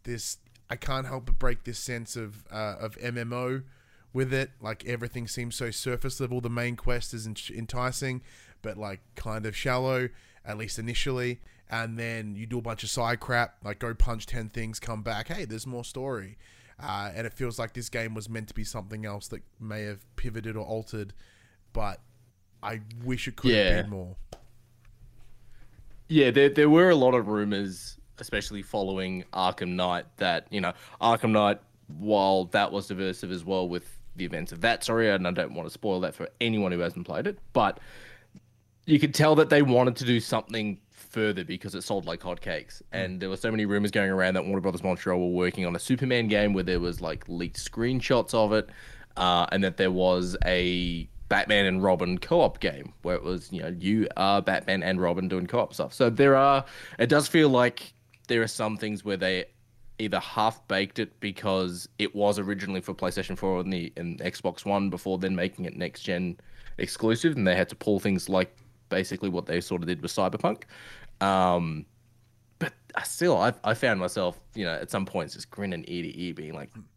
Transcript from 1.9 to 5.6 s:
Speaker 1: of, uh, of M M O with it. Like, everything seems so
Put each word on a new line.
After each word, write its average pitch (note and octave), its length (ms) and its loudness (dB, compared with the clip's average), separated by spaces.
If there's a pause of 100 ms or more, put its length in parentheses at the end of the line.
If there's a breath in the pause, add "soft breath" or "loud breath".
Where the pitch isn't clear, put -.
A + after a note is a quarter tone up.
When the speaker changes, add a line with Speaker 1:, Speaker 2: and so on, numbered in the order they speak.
Speaker 1:
of, G#2+ 340 -10
uh, G#2+ 300 -6
of A2 200 -8
M A#2+ 160 -4
M A#2 160 -6
O B2+ 300 -4 (500 soft breath)
with C3 220 0
it. C3+ 160 -2 (100)
Like, A2 260 -8
everything A#2+ 420 -6
seems A#2+ 260 -8
so A#2+ 160 -6